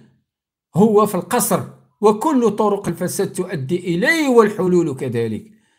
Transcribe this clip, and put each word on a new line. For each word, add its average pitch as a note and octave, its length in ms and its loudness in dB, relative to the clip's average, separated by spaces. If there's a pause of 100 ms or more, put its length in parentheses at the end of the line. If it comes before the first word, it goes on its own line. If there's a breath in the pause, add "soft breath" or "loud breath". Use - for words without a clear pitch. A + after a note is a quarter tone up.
(760)
هو G#3 300 4
في G3+ 100 -4
القصر، F#3 440 -2 (420)
وكل A#3 500 2
طرق G3+ 360 -2
الفساد F3+ 440 -4
تؤدي F3+ 640 -4
إليه D4+ 320 0
والحلول F#3 680 2
كذلك. A#2 500 -4 (340 soft breath)